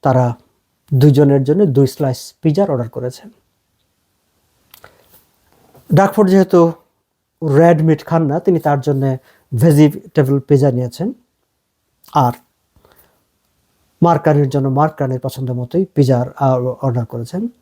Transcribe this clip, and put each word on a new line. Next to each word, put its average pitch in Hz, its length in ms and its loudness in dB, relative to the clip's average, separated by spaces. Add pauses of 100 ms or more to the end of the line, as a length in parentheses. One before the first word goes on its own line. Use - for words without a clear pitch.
তারা 123 340 0 (580)
দুজনের 139 500 4
জন্য 165 220 0
দুই 139 220 2
স্লাইস 131 540 -6
পিজার 165 300 0
অর্ডার 120 180 -6
করেছেন। 127 400 -12 (2750)
ডাকফোর্ড 196 340 2
যেহেতু 185 420 4 (720)
রেড 156 380 4
মিট 156 240 0
খান 165 200 -2
না, 143 140 -4
তিনি 175 200 0
তার 143 220 -2
জন্য 135 360 -4 (380)
ভেজিটেবল 143 840 2
পিজা 135 320 0
নিয়েছেন। 127 420 -6 (1000)
আর 127 180 2 (1700)
মার্ক 170 220 0
কার্নির 147 260 2
জন্য 135 200 -2
মার্ক 147 260 0
কার্নির 131 240 -6
পছন্দ 131 320 -10
মতোই 123 340 -4
পিজার, 127 500 0
আহ, 131 300 -2 (160)
অর্ডার 123 240 -4
করেছেন। 170 420 -10 (140)